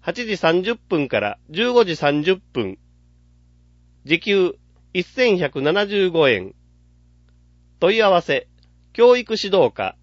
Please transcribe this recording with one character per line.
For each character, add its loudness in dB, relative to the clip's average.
八 -8
時 -6
三 0
十 -2
分 -4
か -2
ら -6
十 -2
五 4
時 -4
三 -2
十 0
分。 -8
時 -2
給 0
一 -4
千 0
百 -4
七 0
十 0
五 2
円。 -2
問 2
い 2
合 4
わ 2
せ。 -4
教 6
育 -4
指 -2
導 4
課。 -6